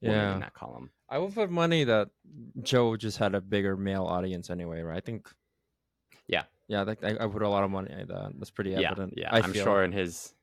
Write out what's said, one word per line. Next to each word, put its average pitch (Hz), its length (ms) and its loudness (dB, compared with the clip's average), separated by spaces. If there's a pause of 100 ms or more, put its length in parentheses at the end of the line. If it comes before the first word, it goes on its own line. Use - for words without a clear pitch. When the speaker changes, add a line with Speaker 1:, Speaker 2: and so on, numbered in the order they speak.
Speaker 1:
women 110 180 2
Speaker 2:
Yeah. 101 160 2
Speaker 1:
in 92 60 -2
that - 140 -10
column. - 360 -14 (180)
Speaker 2:
I 135 100 -4
would 190 140 -4
put 202 180 0
money 170 340 4
that 110 260 4 (520)
Joe 117 340 4
just 107 220 -4
had 101 180 2
a 98 40 2
bigger 98 360 0
male 98 280 0
audience 90 460 -2
anyway, 85 320 -6
right? 82 140 -6
I 95 40 -2
think. - 320 -10 (920)
Speaker 1:
Yeah. 82 180 0 (220)
Speaker 2:
Yeah, 104 180 0
that, 107 200 -4
I, 110 200 0
I 110 40 -2
put 101 140 -4
a 104 60 2
lot 101 140 4
of 98 80 2
money 95 240 -6
on 95 140 -10
that. 95 300 -8
That's - 120 -12
pretty 98 220 -4
Speaker 1:
Yeah, 92 180 2
Speaker 2:
evident, 95 260 -6
Speaker 1:
yeah. 82 160 -6
Speaker 2:
I 113 60 6
Speaker 1:
I'm 92 140 2
Speaker 2:
feel. 101 120 0
Speaker 1:
sure 101 200 6
in 90 80 0
his 92 500 -6